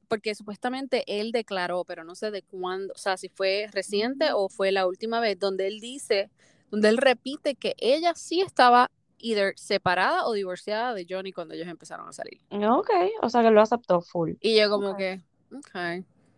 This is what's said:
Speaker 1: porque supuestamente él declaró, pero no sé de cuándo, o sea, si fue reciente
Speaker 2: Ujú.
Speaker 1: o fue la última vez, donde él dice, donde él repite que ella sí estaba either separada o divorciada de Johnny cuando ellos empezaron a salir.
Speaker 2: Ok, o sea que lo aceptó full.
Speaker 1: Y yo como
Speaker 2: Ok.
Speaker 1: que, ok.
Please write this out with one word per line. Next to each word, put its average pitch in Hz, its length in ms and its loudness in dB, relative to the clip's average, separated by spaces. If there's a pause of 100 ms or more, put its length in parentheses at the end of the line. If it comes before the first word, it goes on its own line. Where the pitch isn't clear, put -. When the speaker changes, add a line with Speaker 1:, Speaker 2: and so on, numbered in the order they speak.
Speaker 1:
porque 214 260 -2
supuestamente 247 720 -6
él 214 260 -4
declaró, 180 520 -2
pero 170 200 -12
no 170 100 -16
sé 214 160 -6
de 202 120 -8
cuándo, 185 520 -8
o - 40 -20
sea, 190 180 -2
si 185 120 -12
fue 196 440 -2
reciente 226 540 -2
Speaker 2:
Ujú. 277 80 2 (100)
Speaker 1:
o 190 40 -2
fue 196 240 0
la 190 140 2
última 220 340 -2
vez, 208 180 0
donde 190 280 -2
él 208 140 -6
dice, 226 500 -2 (400)
donde 214 180 4
él 220 80 4
repite 262 580 0
que - 240 -6
ella 320 360 2
sí - 260 -4
estaba 247 500 6 (280)
either 208 380 -2
separada 196 680 0
o 240 60 -2
divorciada 208 640 -6
de 180 140 -10
Johnny 190 240 -8
cuando 165 220 -12
ellos 165 140 -10
empezaron - 400 -14
a - 40 -18
salir. - 280 -14 (100)
Speaker 2:
Ok, 220 400 0 (320)
o 240 80 2
sea 233 120 2
que 226 80 8
lo 214 120 10
aceptó 220 400 2
full. 170 380 -4
Speaker 1:
Y 220 160 4
yo 208 140 6
como 202 200 0
Speaker 2:
Ok. 196 80 -6
Speaker 1:
que, 190 240 -6 (340)
ok. 180 480 -8 (340)